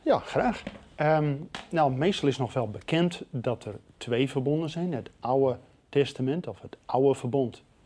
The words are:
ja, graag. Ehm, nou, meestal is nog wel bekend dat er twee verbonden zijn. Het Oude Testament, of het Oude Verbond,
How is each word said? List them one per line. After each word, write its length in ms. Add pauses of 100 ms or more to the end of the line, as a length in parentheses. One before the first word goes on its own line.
ja, 180
graag. 440 (320)
Ehm, 400 (340)
nou, 240
meestal 360
is 80
nog 160
wel 160
bekend 600
dat 360
er 100 (220)
twee 320
verbonden 400
zijn. 240
Het 160 (100)
Oude 380 (320)
Testament, 580
of 140
het 240
Oude 340
Verbond, 440 (220)